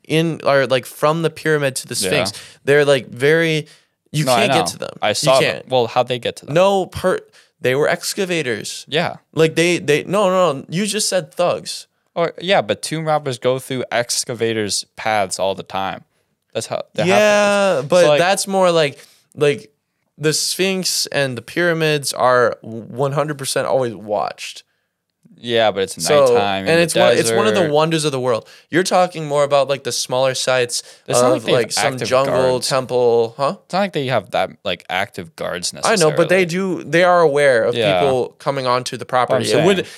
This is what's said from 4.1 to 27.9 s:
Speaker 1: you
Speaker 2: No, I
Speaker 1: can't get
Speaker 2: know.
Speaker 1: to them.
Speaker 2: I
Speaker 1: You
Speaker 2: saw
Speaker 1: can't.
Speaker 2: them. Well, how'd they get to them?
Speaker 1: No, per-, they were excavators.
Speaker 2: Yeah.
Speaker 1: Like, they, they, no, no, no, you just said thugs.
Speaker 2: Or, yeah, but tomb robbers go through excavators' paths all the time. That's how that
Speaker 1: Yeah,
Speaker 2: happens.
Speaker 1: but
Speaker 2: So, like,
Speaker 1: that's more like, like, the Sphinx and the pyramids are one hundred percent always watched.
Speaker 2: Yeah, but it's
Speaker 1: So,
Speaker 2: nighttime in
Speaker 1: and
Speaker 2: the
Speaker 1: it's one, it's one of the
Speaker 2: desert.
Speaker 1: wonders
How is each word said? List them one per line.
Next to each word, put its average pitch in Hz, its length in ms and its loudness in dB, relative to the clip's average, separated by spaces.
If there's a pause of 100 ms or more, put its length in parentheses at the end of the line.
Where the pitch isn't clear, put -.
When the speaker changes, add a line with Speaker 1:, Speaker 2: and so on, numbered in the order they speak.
Speaker 1:
you 151 140 -2
Speaker 2:
No, 131 80 2
I 113 140 4
Speaker 1:
can't 139 60 0
get 123 80 2
Speaker 2:
know. 87 60 -2
Speaker 1:
to - 120 -10
them. - 240 -10
Speaker 2:
I 107 80 2
Speaker 1:
You 104 40 0
Speaker 2:
saw 131 260 4
Speaker 1:
can't. 117 240 0
Speaker 2:
them. - 60 -20
Well, 127 180 2
how'd 123 200 0
they 123 100 -2
get 117 180 -6
to - 100 -20
them? 147 80 -8
Speaker 1:
No, 190 320 2
per-, - 340 -2 (400)
they 123 140 0
were 147 140 0
excavators. 165 1000 -4
Speaker 2:
Yeah. 147 280 -2 (180)
Speaker 1:
Like, 160 200 2
they, 170 240 2
they, 151 260 0
no, 190 260 0
no, 185 240 2
no, 135 160 -12
you 196 160 -4
just 208 240 -4
said 175 240 -4
thugs. 165 540 -4 (260)
Speaker 2:
Or, 170 240 -4
yeah, 180 220 2
but 104 220 -2
tomb 160 240 -6
robbers 147 320 -2
go 127 200 0
through 127 320 -6
excavators' 113 960 -2 (120)
paths 104 420 -2
all 95 160 -2
the 90 80 -14
time. 92 420 -8 (480)
That's 113 140 -8
how - 160 -8 (120)
that - 120 0
Speaker 1:
Yeah, 190 100 4 (600)
Speaker 2:
happens. 135 120 -4
Speaker 1:
but 180 140 4
Speaker 2:
So, 151 60 6
like, 147 100 4
Speaker 1:
that's 190 280 2
more 190 240 2
like, 156 320 0 (320)
like, 147 380 0 (460)
the 147 160 0
Sphinx - 720 -2
and 135 320 -2
the 113 40 -14
pyramids 160 720 -2
are 123 480 2
one 117 520 -6
hundred 147 260 -4
percent 135 280 -4
always 120 280 -2
watched. 101 680 -6 (840)
Speaker 2:
Yeah, 113 280 2
but 98 120 0
it's 87 200 -8
Speaker 1:
So, 143 220 4
Speaker 2:
nighttime 101 400 2
in 151 40 0
Speaker 1:
and 165 80 4
Speaker 2:
the 170 40 4
Speaker 1:
it's 165 120 -2
one, 113 220 4
it's 117 160 2
one 220 160 2
of 214 60 0
the 196 80 2
Speaker 2:
desert. 151 100 -2
Speaker 1:
wonders 156 320 2